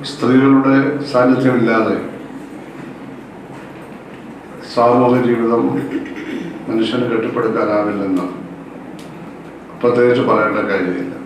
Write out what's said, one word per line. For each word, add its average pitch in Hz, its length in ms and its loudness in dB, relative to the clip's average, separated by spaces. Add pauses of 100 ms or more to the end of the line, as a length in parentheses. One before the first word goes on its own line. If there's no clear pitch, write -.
സ്ത്രീകളുടെ 135 640 6 (340)
സാന്നിധ്യമില്ലാതെ 123 840 4 (2750)
സാമൂഹ്യ 123 560 4
ജീവിതം 117 400 2 (1000)
മനുഷ്യന് 113 440 0
കെട്ടിപ്പടുക്കാനാവില്ലെന്ന് 104 1120 0 (1600)
പ്രത്യേകിച്ച് 123 480 4
പറയേണ്ട 107 400 2
കാര്യമില്ല. 90 440 -2 (120)